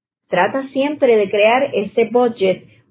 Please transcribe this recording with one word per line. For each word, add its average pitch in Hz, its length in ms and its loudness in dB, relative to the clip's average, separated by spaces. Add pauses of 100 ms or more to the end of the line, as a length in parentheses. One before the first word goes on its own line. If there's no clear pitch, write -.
(300)
Trata 214 380 -2
siempre 277 500 0
de 202 140 0
crear 226 420 2
ese 208 380 -2
budget 240 560 0 (240)